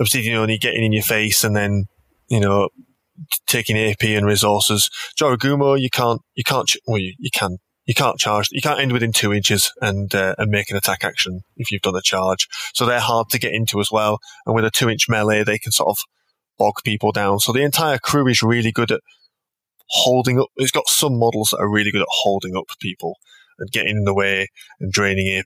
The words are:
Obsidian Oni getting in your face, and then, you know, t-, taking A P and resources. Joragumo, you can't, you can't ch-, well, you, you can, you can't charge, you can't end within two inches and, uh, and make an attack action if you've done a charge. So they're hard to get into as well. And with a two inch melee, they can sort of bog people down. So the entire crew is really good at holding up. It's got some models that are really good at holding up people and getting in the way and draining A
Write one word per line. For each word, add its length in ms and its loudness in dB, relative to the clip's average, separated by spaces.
Obsidian 360 0
Oni 220 0
getting 260 0
in 80 2
your 120 2
face, 400 2
and 100 0
then, 320 0
you 140 0
know, 300 2
t-, 160 -4
taking 300 0
A 240 2
P 160 2
and 100 2
resources. 640 2
Joragumo, 640 2
you 100 -2
can't, 320 0
you 80 -6
can't 240 -2
ch-, 120 -2
well, 100 0
you, 200 -4
you 140 -8
can, 260 -2
you 100 -2
can't 240 0
charge, 320 0
you 120 -6
can't 180 0
end 120 0
within 200 0
two 200 0
inches 380 2
and, 320 -2
uh, 240 0
and 120 0
make 200 -2
an 60 -4
attack 280 -2
action 380 -4
if 140 -8
you've 120 -6
done 120 -2
a 80 -2
charge. 460 0
So 120 0
they're 120 2
hard 320 0
to 80 0
get 140 -2
into 260 -2
as 140 0
well. 260 2
And 100 0
with 80 2
a 80 2
two 180 2
inch 180 -2
melee, 360 2
they 140 0
can 120 -10
sort 200 0
of 80 -6
bog 240 2
people 300 0
down. 280 0
So 120 0
the 100 2
entire 360 0
crew 280 0
is 160 2
really 300 2
good 180 -2
at 120 -2
holding 520 2
up. 160 0
It's 160 0
got 160 -2
some 300 0
models 320 0
that 80 -4
are 120 0
really 220 0
good 100 0
at 60 -2
holding 340 -2
up 80 -6
people 380 -10
and 120 -12
getting 280 -2
in 60 0
the 100 0
way 340 0
and 120 -6
draining 360 0
A 180 -2